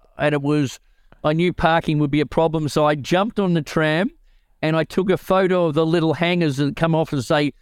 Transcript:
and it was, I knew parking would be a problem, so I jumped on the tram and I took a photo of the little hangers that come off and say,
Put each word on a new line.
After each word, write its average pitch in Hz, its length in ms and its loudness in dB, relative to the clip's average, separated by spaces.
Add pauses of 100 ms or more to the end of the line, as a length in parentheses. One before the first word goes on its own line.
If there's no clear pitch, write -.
(180)
and 147 160 0
it 147 80 -2
was, 147 380 -2 (440)
I 151 100 2
knew 170 200 0
parking 160 460 0
would 147 100 0
be 147 120 0
a 143 40 0
problem, 160 420 0
so 151 180 0
I 151 100 2
jumped 175 440 -2
on 185 140 0
the 165 80 0
tram 156 480 0 (520)
and 156 140 0
I 160 80 2
took 185 280 -2
a 170 60 2
photo 185 480 0
of 156 100 0
the 160 100 2
little 160 280 2
hangers 170 440 0
that 143 180 -2
come 165 200 0
off 156 180 -2
and 139 100 -2
say, 147 380 0